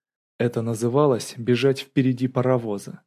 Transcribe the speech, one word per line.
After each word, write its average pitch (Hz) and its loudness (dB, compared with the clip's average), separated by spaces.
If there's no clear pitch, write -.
Это 120 0
называлось 117 0
«бежать 123 2
впереди 127 0
паровоза». 117 -2